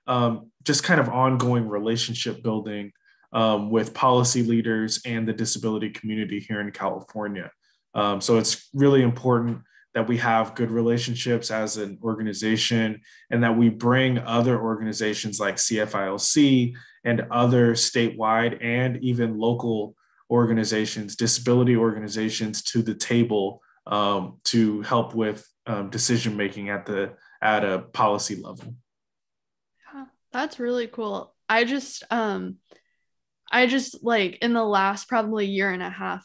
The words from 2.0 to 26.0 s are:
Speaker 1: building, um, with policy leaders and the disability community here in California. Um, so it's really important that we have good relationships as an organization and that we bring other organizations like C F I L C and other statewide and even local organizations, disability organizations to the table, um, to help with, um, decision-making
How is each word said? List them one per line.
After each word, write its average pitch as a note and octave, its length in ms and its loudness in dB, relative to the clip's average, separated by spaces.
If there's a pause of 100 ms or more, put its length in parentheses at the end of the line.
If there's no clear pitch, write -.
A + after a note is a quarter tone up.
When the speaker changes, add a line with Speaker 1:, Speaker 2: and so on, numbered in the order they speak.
Speaker 1:
building, G#2 480 -4 (400)
um, G#2+ 380 2
with A2+ 240 0
policy B2 480 4
leaders A2+ 640 0
and A2+ 220 -4
the A2 60 0
disability A2 580 -4
community G#2+ 480 -6
here G#2 220 -6
in G2+ 100 -8
California. G2 800 -8 (440)
Um, G#2 260 0
so A#2 160 4
it's - 360 -2
really C#3 300 6
important A#2+ 600 0 (320)
that A2 120 0
we A#2+ 120 0
have A2+ 360 2
good A#2 160 -2
relationships A#2 800 0
as A2 260 -4
an G2 260 -6
organization A2 960 0 (300)
and A#2+ 120 2
that A2+ 140 4
we A#2 120 6
bring B2 500 2
other A#2 420 2
organizations G#2+ 800 -4
like G2+ 180 -2
C G#2+ 220 0
F G#2+ 140 -2
I G2 120 -2
L G2 120 -4
C C3 580 4 (280)
and A2+ 260 0
other A#2+ 420 6
statewide A2+ 920 0
and B2 400 -2
even A#2+ 360 -2
local A2+ 580 -2 (340)
organizations, A2 840 0
disability B2 580 2
organizations A2 880 -2
to A#2 200 0
the A2+ 120 -4
table, A2 640 0 (260)
um, G2+ 580 -2
to G#2+ 380 2
help A2+ 320 0
with, G#2+ 340 -4 (180)
um, G2+ 240 -6
decision-making G#2 800 -2